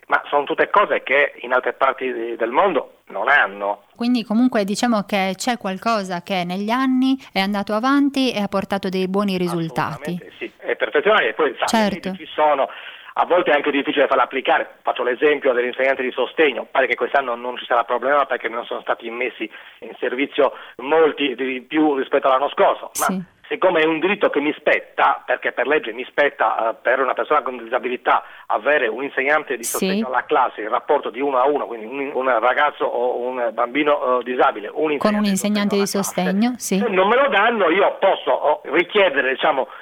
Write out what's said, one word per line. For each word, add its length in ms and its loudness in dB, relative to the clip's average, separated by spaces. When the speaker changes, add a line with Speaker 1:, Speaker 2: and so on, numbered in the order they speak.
Speaker 1:
ma 200 0
sono 160 0
tutte 260 0
cose 340 2
che 380 2
in 120 -4
altre 200 0
parti 600 -2
del 160 -2
mondo 560 0
non 200 -4
hanno. 560 0
Speaker 2:
Quindi 280 -2
comunque 400 2
diciamo 400 0
che 320 -2
c'è 220 -2
qualcosa 640 -4
che 240 -4
negli 240 -4
anni 480 2
è 60 0
andato 340 -2
avanti 600 2
e 80 -2
ha 60 0
portato 400 -2
dei 220 -2
buoni 280 0
risultati. 760 -2
Speaker 1:
Assolutamente 260 -10
sì, 200 -10
è 180 -4
perfezionabile, 580 2
poi 260 0
sa, 60 0
Speaker 2:
Certo. 480 0
Speaker 1:
ci 200 -12
sono. 360 4
A 60 2
volte 280 2
è 20 6
anche 180 2
difficile 360 2
farla 160 2
applicare. 580 -2
Faccio 200 -2
l'esempio 520 2
dell'insegnante 480 0
di 100 -2
sostegno. 580 0
Pare 160 2
che 100 0
quest'anno 400 0
non 220 -8
ci 60 -12
sarà 220 2
problema 400 0
perché 240 -4
non 160 -6
sono 160 -8
stati 260 -6
immessi 420 -6
in 220 -16
servizio 500 0
molti 540 2
di 280 -4
più 340 2
rispetto 320 0
all'anno 220 2
scorso. 500 2
Ma 60 0
Speaker 2:
Sì. 180 -2
Speaker 1:
siccome 320 2
è 60 4
un 140 0
diritto 300 0
che 120 0
mi 160 0
spetta, 680 0
perché 280 -2
per 120 -2
legge 280 0
mi 160 -10
spetta, 640 0
eh, 100 -16
per 180 2
una 140 0
persona 280 0
con 220 -8
disabilità 600 -2
avere 400 0
un 160 -4
insegnante 520 -2
di 80 -10
Speaker 2:
Sì. 140 -6
Speaker 1:
sostegno 300 0
alla 180 -2
classe, 360 0
il 80 -6
rapporto 400 0
di 120 -8
uno 160 0
a 100 4
uno, 200 0
quindi 180 -10
un, 280 -6
un 260 0
ragazzo 440 2
o 360 0
un 340 -4
bambino, 640 0
eh, 40 -4
disabile, 500 -2
un 240 0
Speaker 2:
Con 160 2
un 100 0
Speaker 1:
insegnante 0 -
di 60 0
Speaker 2:
insegnante 480 0
di 100 0
Speaker 1:
sostegno 420 -2
alla 260 0
classe. 20 -12
Speaker 2:
sostegno, 0 -
sì. 220 -2
Speaker 1:
Se 100 0
non 180 2
me 80 4
lo 140 4
danno, 400 2
io 300 2
posso, 320 2
oh, 340 2
richiedere, 640 2
diciamo, 380 0